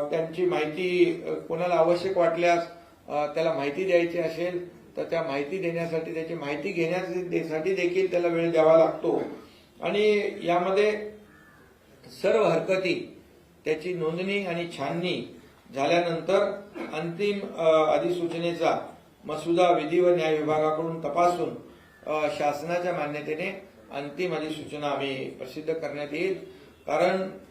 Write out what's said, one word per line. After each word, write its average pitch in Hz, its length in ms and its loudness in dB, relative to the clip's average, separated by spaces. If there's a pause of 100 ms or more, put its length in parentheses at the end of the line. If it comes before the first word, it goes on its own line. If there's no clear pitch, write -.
(100)
त्यांची 165 340 -2
माहिती, 170 840 2
अ, 160 60 -2
कोणाला 165 400 -2
आवश्यक 175 440 4
वाटल्यास, 170 480 4 (420)
अ, 147 180 0
त्याला 165 260 0
माहिती 143 320 -2
द्यायची 170 340 2
असेल 175 560 -4 (220)
तर 151 80 -4
त्या 165 180 -2
माहिती 143 360 -4
देण्यासाठी, 165 560 -4
त्याची 160 200 -6
माहिती 151 380 -6
घेण्यासाठी 170 1000 -2
देखील 180 360 0
त्याला 175 180 2
वेळ 170 220 2
द्यावा 160 280 8
लागतो. - 440 4 (600)
आणि 208 480 2 (120)
यामध्ये 190 680 2 (1120)
सर्व 214 200 4
हरकती, 180 800 0 (420)
त्याची 156 300 -2
नोंदणी 185 520 -2
आणि 170 220 -4 (100)
छाननी 170 600 -4 (360)
झाल्यानंतर 165 840 0 (320)
अंतिम, 170 480 -4 (180)
अ, 165 100 2 (300)
अधिसूचनेचा 170 960 -2 (300)
मसुदा 170 460 2
विधी 156 300 2
व 175 140 6
न्याय 156 220 2
विभागाकडून 156 640 0
तपासून, 170 480 2 (640)
अ, 151 180 0 (100)
शासनाच्या 165 540 -2
मान्यतेने 147 720 -6 (300)
अंतिम 147 420 -4
अधिसूचना 151 540 -6
आम्ही 135 420 -4
प्रसिद्ध 156 420 -8
करण्यात 147 400 -6
येईल. 175 320 -2 (420)
कारण 190 420 2 (220)